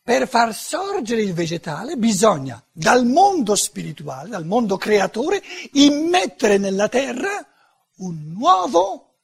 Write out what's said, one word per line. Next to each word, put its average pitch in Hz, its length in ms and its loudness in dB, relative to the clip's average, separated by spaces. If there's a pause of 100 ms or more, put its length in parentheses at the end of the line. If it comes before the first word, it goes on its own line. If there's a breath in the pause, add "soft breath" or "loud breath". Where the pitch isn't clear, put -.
Per 247 260 0
far 233 280 0
sorgere 311 640 -6
il 196 140 -2
vegetale 170 600 -6
bisogna, 196 760 2
dal 247 320 2
mondo 294 500 4
spirituale, 160 760 -8
dal 185 160 -8
mondo 196 320 0
creatore, 214 640 0 (300 loud breath)
immettere 285 840 2
nella 196 320 0
terra 277 580 -4 (500)
un 165 360 -10
nuovo 339 920 0